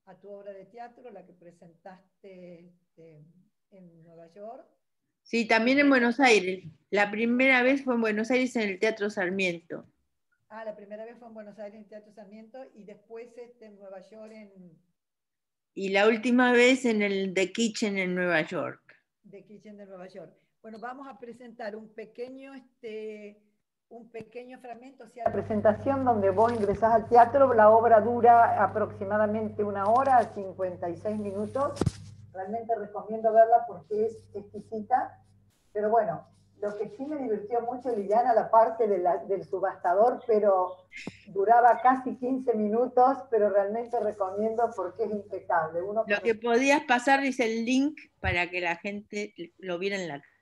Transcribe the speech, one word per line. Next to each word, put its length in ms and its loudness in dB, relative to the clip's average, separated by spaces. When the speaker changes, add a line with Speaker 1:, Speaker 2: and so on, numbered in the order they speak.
Speaker 1:
a 80 -20
tu 160 -20
obra 220 -16
de 140 -18
teatro, 440 -20
la 160 -20
que 60 -20
presentaste, 1300 -20
este, 580 -20
en 320 -20
Nueva 240 -20
York? 360 -18
Speaker 2:
Sí, 260 -2
también 320 2
en 80 6
Buenos 320 2
Aires. 440 4
La 200 0
primera 540 2
vez 180 2
fue 140 -2
en 40 0
Buenos 300 -2
Aires 240 0
en 140 -2
el 100 -6
Teatro 320 -2
Sarmiento. 760 -6
Speaker 1:
Ah, 160 -16
la 120 -12
primera 280 -16
vez 140 -20
fue 80 -20
en 80 -20
Buenos 240 -20
Aires 160 -16
en 80 -20
el 60 -20
Teatro 240 -20
Sarmiento 520 -20
y 100 -20
después, 520 -20
este, 300 -20
en 100 -20
Nueva 320 -20
York 240 -20
en 460 -20
Speaker 2:
Y 140 -6
la 180 2
última 460 2
vez 320 4
en 180 0
el 320 -2
The 160 0
Kitchen 480 -4
en 160 -2
Nueva 280 0
York. 380 -8
Speaker 1:
The 160 -20
Kitchen 340 -20
de 80 -20
Nueva 200 -20
York. 260 -20
Bueno, 160 -18
vamos 300 -16
a 100 -20
presentar 560 -16
un 180 -16
pequeño, 640 -16
este, 880 -16
un 220 -20
pequeño 500 -18
fragmento, 440 -20
o 40 -20
sea, 160 -12
la 80 2
presentación 720 0
donde 260 4
vos 220 4
ingresás 420 2
al 140 2
teatro, 460 6
la 160 8
obra 300 8
dura 640 6
aproximadamente 1000 -2
una 220 -4
hora, 500 4
cincuenta 540 -8
y 80 -8
seis 220 -8
minutos. 600 -6
Realmente 440 -6
recomiendo 560 -4
verla 360 6
porque 380 -6
es 280 -12
exquisita. 880 -6
Pero 180 -2
bueno, 360 0
lo 160 -8
que 200 -6
sí 80 -10
me 140 -8
divirtió 420 -4
mucho, 340 -6
Liliana, 400 2
la 160 0
parte 380 4
de 100 0
la, 200 0
del 260 -6
subastador, 840 0
pero 460 2
duraba 540 4
casi 340 2
quince 380 -2
minutos, 640 2
pero 200 2
realmente 500 -2
recomiendo 760 -2
porque 300 -6
es 60 -6
impecable. 720 -4
Uno 240 -4
Speaker 2:
Lo 100 0
Speaker 1:
como 60 -4
Speaker 2:
que 120 0
podías 500 2
pasar 380 2
es 160 -4
el 280 -2
link 340 0
para 320 -2
que 120 -6
la 140 -4
gente 580 -10
lo 200 -8
viera 220 -4
en 80 -8
la 160 -10